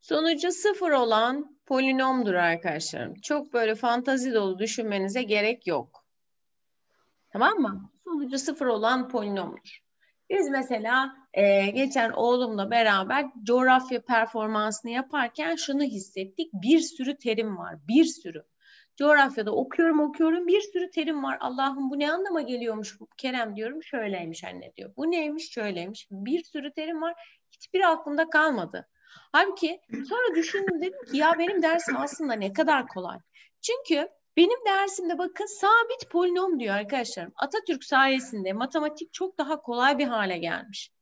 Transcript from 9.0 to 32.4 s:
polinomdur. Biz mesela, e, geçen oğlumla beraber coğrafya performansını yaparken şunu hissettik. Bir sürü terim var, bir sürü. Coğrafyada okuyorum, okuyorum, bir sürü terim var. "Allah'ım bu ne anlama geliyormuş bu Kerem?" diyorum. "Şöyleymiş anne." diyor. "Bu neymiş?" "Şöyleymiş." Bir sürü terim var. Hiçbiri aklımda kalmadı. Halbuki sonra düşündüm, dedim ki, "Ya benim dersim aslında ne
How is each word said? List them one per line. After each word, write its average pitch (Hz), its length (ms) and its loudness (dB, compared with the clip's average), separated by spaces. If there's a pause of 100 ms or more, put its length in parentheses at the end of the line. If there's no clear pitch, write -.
polinomdur. 202 720 -6 (500)
Biz 370 180 2
mesela, 262 680 0 (160)
e, 196 380 6
geçen 254 400 2
oğlumla 226 600 0
beraber 226 560 2 (160)
coğrafya 254 600 4
performansını 220 880 0
yaparken 269 680 -4
şunu 285 260 -2
hissettik. 208 680 -6
Bir 233 280 4
sürü 269 380 -6
terim 220 400 -2
var, 170 180 -10 (120)
bir 294 160 6
sürü. - 400 -8 (520)
Coğrafyada 269 580 4
okuyorum, 302 460 2
okuyorum, 320 460 0
bir 381 140 4
sürü 359 300 -6
terim 311 320 -4
var. 269 180 -4
"Allah'ım 269 500 -2
bu 285 80 -6
ne 294 140 0
anlama 359 300 -2
geliyormuş 226 580 -6
bu 220 60 -20 (100)
Kerem?" 247 400 -4
diyorum. 254 260 -8
"Şöyleymiş 180 640 -6
anne." 180 320 -14
diyor. - 200 -16
"Bu 311 140 -2
neymiş?" 320 420 -4
"Şöyleymiş." 202 580 -8
Bir 233 340 -4
sürü 285 280 -10
terim 320 300 -6
var. 339 120 -4 (380)
Hiçbiri - 340 -2
aklımda 320 440 0
kalmadı. 302 580 0 (440)
Halbuki 359 480 2 (280)
sonra 466 280 0
düşündüm, 359 460 -2
dedim 349 300 -8
ki, 269 40 -2
"Ya 311 220 6
benim 349 240 2
dersim 330 340 2
aslında 277 360 -4
ne 202 200 -4